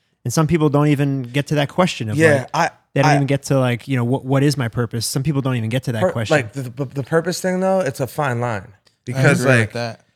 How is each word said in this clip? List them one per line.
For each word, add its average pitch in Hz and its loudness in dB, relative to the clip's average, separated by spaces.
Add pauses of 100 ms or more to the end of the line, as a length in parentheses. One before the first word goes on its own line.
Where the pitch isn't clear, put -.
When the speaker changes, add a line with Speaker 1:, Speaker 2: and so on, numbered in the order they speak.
(240)
Speaker 1:
And 120 -4
some - 2
people 156 2
don't 143 4
even 139 0
get 131 -4
to 156 -2
that 143 0
question 170 -2
of, 107 -4
Speaker 2:
Yeah, 156 4
Speaker 1:
like, 131 -2
Speaker 2:
I, 160 0 (240)
Speaker 1:
they 139 2
don't 156 6
Speaker 2:
I 147 6
Speaker 1:
even 143 2
get 135 0
to, 135 0
like, 123 -2
you 135 0
know, 120 0
what, 127 -2
what 135 2
is 143 2
my 120 -2
purpose? 117 -4
Some 135 -4
people 139 0
don't 127 -2
even 110 -4
get 123 -2
to 131 -4
that 110 -2
Speaker 2:
Pur-, 185 0
Speaker 1:
question. 117 0
Speaker 2:
like, 117 -2
the, 139 -10
the, 127 -8
the 135 -8
purpose 165 -2
thing, 185 -2
though, 190 2
it's 156 -4
a 135 -2
fine 131 -2
line. 113 -4
Speaker 3:
I - -20 (260)
Speaker 2:
Because, 131 2
Speaker 3:
agree 135 4
with 120 6
Speaker 2:
like, 107 -2
Speaker 3:
that. 117 -8 (120)